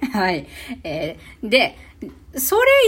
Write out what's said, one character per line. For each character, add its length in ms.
<laughs> 80
は 160
い。 160
え 340
ー、 60
で、 280
そ 180
れ 80